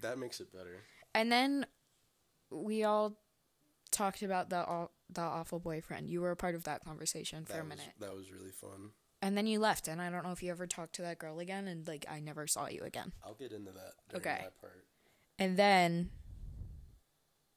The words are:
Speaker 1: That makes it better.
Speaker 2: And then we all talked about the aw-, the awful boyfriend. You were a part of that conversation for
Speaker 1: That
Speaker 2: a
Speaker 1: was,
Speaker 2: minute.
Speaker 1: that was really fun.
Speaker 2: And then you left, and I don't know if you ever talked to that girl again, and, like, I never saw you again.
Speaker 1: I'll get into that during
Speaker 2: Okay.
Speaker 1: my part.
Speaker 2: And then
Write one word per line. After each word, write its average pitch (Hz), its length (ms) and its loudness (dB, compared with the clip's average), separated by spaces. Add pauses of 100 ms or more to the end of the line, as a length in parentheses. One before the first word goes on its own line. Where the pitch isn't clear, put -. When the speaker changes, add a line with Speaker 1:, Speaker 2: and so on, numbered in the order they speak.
Speaker 1:
That 123 180 -2
makes 123 200 -6
it 95 140 -12
better. 90 240 -12 (380)
Speaker 2:
And 226 160 4
then 269 340 4 (840)
we 214 320 0
all 214 340 4 (720)
talked 196 320 2
about 185 300 2
the 185 60 2 (100)
aw-, 170 220 0 (200)
the 175 120 -4
awful 165 380 -2
boyfriend. 160 520 -4
You 175 100 2
were 180 80 4
a 175 60 2
part 180 180 0
of 170 120 -4
that 151 200 -2
conversation 156 580 -4
for 175 100 -6
Speaker 1:
That 160 80 -2
Speaker 2:
a - 20 -6
Speaker 1:
was, 156 60 -6
Speaker 2:
minute. 147 300 -10
Speaker 1:
that 101 140 -6
was 95 180 -10
really 95 200 -12
fun. 98 400 -12 (320)
Speaker 2:
And 196 120 2
then 208 120 2
you 214 120 4
left, 214 280 4
and 160 120 -4
I 175 120 -2
don't 180 120 -2
know 180 80 -2
if 180 120 -4
you 180 80 -2
ever 175 160 -4
talked 165 300 -8
to 185 40 -8
that 170 160 -4
girl 160 220 -8
again, 190 280 -6
and, 165 200 -8
like, 151 200 -6
I 156 120 -8
never 151 260 -8
saw - 220 0
you - 160 -6
again. - 300 -6 (120)
Speaker 1:
I'll 107 80 -10
get 120 180 -12
into 104 200 -10
that 92 220 -14 (180)
during 180 100 -4
Speaker 2:
Okay. - 220 -2
Speaker 1:
my 92 60 -10 (120)
part. - 240 -18 (540)
Speaker 2:
And 185 180 6
then 180 540 8 (1500)